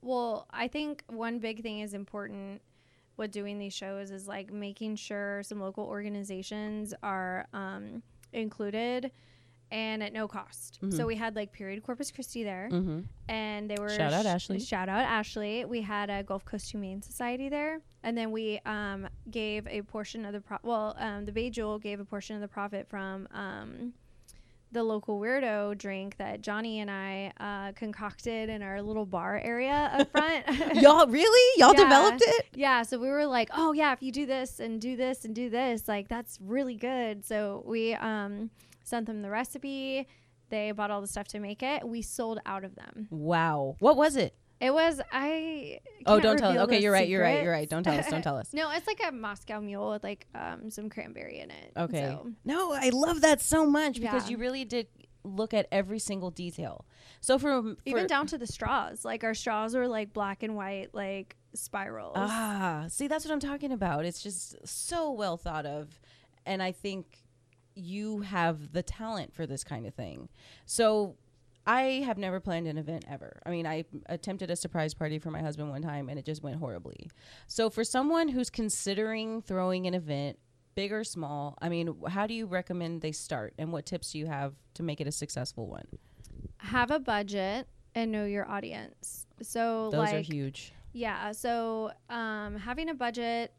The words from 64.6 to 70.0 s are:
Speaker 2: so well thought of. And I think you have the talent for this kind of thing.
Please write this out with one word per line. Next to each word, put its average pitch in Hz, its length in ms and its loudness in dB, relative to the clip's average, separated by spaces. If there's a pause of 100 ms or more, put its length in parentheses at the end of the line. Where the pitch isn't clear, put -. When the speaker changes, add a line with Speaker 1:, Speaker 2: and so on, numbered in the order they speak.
Speaker 2:
so 320 460 -2
well 202 240 -2
thought 156 300 -4
of. 151 340 -8 (460)
And 190 140 -2
I 185 120 0
think 190 460 -8 (600)
you 208 440 -6
have 170 500 0
the 175 100 -2
talent 220 520 -6
for 165 120 -6
this 139 180 -6
kind 117 220 -8
of - 80 -12
thing. 71 340 -10 (380)